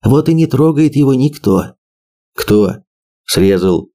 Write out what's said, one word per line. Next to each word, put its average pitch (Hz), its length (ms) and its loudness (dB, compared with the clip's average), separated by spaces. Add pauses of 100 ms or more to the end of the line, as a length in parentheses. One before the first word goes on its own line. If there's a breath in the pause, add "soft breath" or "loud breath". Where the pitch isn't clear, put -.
Вот 143 240 2
и 165 60 2
не 160 120 2
трогает 151 500 0
его 139 180 2
никто». 127 600 -2 (600)
«Кто?» 104 480 -2 (420)
срезал, 92 720 0